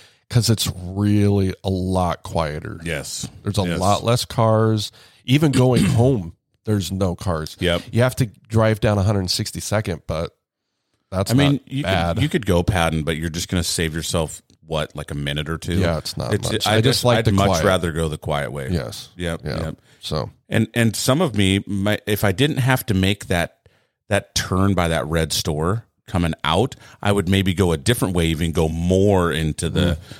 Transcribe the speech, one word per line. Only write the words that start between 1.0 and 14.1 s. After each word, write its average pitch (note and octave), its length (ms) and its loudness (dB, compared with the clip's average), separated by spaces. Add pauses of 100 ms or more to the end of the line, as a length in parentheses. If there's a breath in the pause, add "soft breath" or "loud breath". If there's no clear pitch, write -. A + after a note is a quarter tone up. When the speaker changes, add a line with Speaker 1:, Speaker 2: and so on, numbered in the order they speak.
Speaker 1:
a G2 60 -2
lot F#2 540 0
quieter. D#2 600 -4
Speaker 2:
Yes. D2+ 420 -6 (160)
Speaker 1:
There's G2+ 160 -4
a G2+ 40 2
Speaker 2:
Yes. F2 180 0
Speaker 1:
lot F#2+ 240 2
less A#2+ 220 2
cars. A2 640 2 (340 loud breath)
Even C#3 260 4
going B2+ 320 4
<clears throat> C#3+ 120 2
home, A#2 380 2 (300)
there's G2+ 280 -2
no F#2+ 220 0
cars. D#2+ 460 -4
Speaker 2:
Yep. F2 220 0 (100)
Speaker 1:
You A#2 100 2
have B2+ 140 0
to C3 100 2 (220)
drive A2 320 2
down G#2 180 2
a G2 40 2
hundred G2 280 2
sixty-second, G2+ 800 -4
but D#2+ 280 -6 (720)
that's G2 200 -2
Speaker 2:
I A#2 40 4
mean, C#3 180 4
Speaker 1:
not - 200 -4
Speaker 2:
you C3+ 120 -4
Speaker 1:
bad. E2+ 320 0
Speaker 2:
could, - 80 0
you D3+ 40 2
could B2+ 180 -2
go F2 180 4
Patton, E2 400 0
but D#2+ 120 -2
you're D#2+ 140 -4
just E2+ 180 -6
gonna F2+ 140 0
save E2 320 -2
yourself, D#2+ 480 -4 (240)